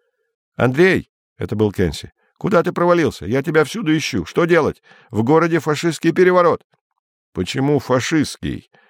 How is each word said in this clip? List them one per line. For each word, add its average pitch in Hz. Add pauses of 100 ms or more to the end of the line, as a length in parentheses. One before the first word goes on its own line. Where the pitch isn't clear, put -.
(560)
«Андрей», 131 (300)
это 107
был 104
Кенси, 87 (240)
«куда 180
ты 170
провалился? 175
Я 123
тебя 156
всюду 156
ищу. 110
Что 165
делать? 160 (280)
В 107
городе 160
фашистский 156
переворот». 180 (720)
«Почему 135
фашистский?» 127 (200)